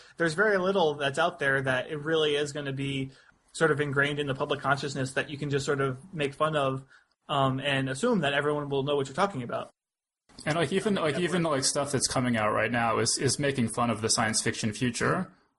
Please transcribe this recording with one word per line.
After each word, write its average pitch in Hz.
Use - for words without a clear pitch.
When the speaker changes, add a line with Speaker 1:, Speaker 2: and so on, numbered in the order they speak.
Speaker 1:
there's 165
very 202
little 180
that's 139
out 175
there 139
that 131
it 151
really 156
is 143
gonna 139
be 135
sort 160
of 143
ingrained 143
in 147
the 135
public 143
consciousness 135
that 139
you 143
can 147
just 139
sort 143
of 131
make 143
fun 156
of, 135
um, 135
and 135
assume 202
that 143
everyone 147
will 139
know 147
what 139
you're -
talking 185
about. 117
Speaker 2:
And, 151
like, 165
even, 196
like, 156
Speaker 1:
Yeah, 180
Speaker 2:
even, 170
Speaker 1:
right. 160
Speaker 2:
like, 131
stuff 139
that's 127
coming 123
out 107
right 110
now 117
is, 113
is -
making 135
fun 120
of 107
the 110
science 110
fiction 113
future 131